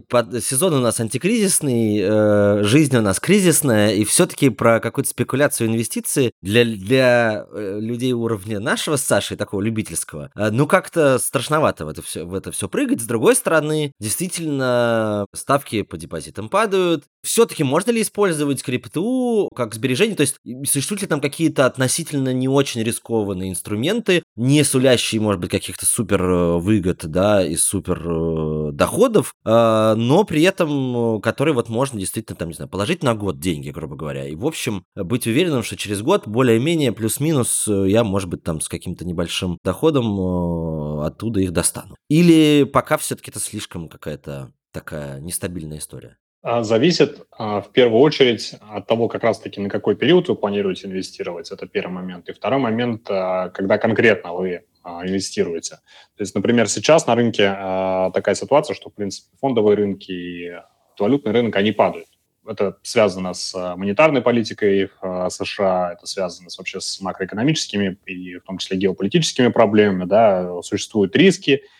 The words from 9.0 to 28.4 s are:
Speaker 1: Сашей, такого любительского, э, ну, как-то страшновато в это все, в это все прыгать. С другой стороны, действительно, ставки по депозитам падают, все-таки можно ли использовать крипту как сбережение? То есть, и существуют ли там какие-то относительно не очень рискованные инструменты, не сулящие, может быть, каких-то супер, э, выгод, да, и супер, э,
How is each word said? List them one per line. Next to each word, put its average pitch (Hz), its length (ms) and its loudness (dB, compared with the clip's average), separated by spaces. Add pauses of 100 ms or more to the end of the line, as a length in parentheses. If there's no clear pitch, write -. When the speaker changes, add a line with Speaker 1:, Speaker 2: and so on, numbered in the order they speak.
Speaker 1:
Сашей, 101 320 0
такого 101 260 -4
любительского, 85 760 -6
э, 107 160 0
ну, 143 160 2
как-то 156 500 2
страшновато 120 680 -2
в - 20 -8
это 78 140 -10
все, - 220 -10
в 87 100 -8
это 90 180 -6
все - 160 -6
прыгать. 262 320 -2
С 117 60 -10
другой 120 280 2
стороны, 156 640 0
действительно, 120 1400 -2
ставки 131 480 -2
по - 140 -12
депозитам 80 520 -10
падают, 190 540 0 (220)
все-таки 226 400 2
можно 202 260 0
ли 226 100 2
использовать 151 600 0
крипту 214 920 -2
как 117 200 -6
сбережение? 135 420 0
То - 40 2
есть, 139 240 0
и 127 200 -12
существуют 143 380 -2
ли 196 60 -4
там 151 120 -2
какие-то 147 460 0
относительно 131 680 -2
не 127 160 0
очень 135 340 0
рискованные 101 680 -2
инструменты, 165 720 -2 (140)
не 135 260 4
сулящие, 127 580 2
может 104 200 0
быть, 90 100 -6
каких-то - 340 -4
супер, 95 380 0
э, 87 360 2
выгод, 90 480 0
да, 92 380 2
и 80 120 -4
супер, 90 500 -2
э, 80 640 -2